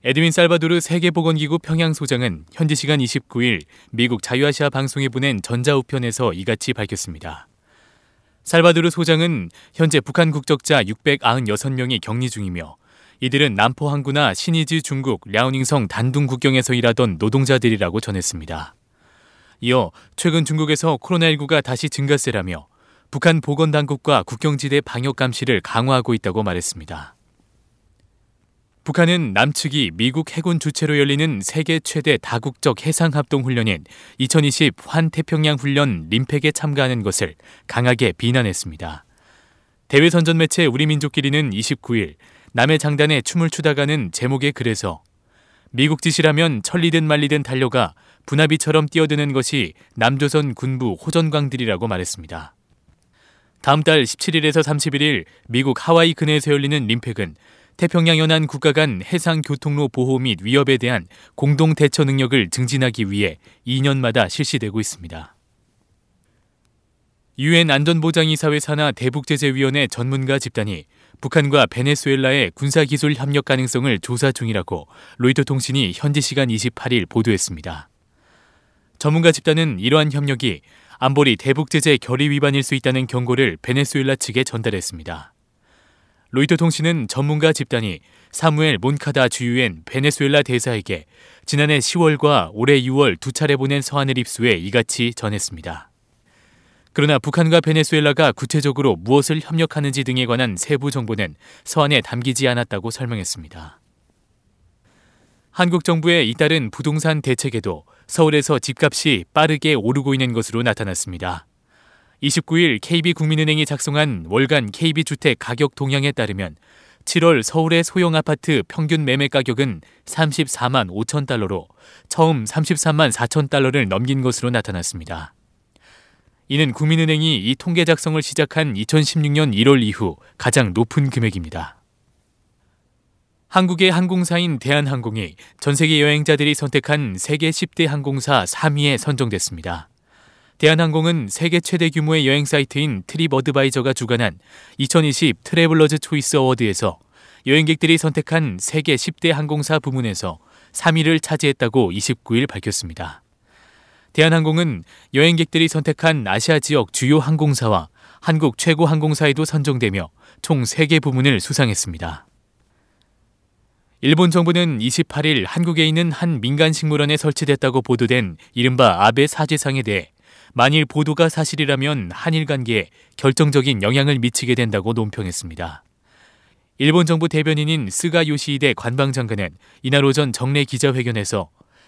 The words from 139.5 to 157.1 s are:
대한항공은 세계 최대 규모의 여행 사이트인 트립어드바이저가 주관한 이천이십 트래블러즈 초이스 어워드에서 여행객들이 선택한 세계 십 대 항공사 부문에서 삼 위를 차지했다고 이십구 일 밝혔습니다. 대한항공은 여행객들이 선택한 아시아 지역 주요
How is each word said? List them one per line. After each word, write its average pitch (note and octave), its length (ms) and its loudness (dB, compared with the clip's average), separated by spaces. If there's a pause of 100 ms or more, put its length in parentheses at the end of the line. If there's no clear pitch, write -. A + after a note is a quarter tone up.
대한항공은 D#3+ 720 2
세계 E3+ 320 0
최대 E3 300 -2
규모의 D3+ 360 0
여행 C#3 200 2
사이트인 C#3+ 600 -2
트립어드바이저가 C#3 840 0
주관한 A#2 460 -2 (400)
이천이십 D3 640 2
트래블러즈 D#3+ 540 4
초이스 D3 400 -2
어워드에서 A#2+ 600 0 (480)
여행객들이 D#3+ 520 4
선택한 D3+ 600 -2
세계 D3+ 380 -2
십 - 240 -6
대 E3 100 2
항공사 D3+ 480 -2
부문에서 A2 600 -4 (340)
삼 E3 240 2
위를 D#3+ 240 4
차지했다고 C3 720 0
이십구 A2+ 460 -2
일 C3+ 80 0
밝혔습니다. F2 760 -8 (920)
대한항공은 D#3 720 2 (280)
여행객들이 D#3+ 560 4
선택한 D#3 580 0
아시아 A2+ 320 2
지역 C#3+ 360 0
주요 C#3 240 4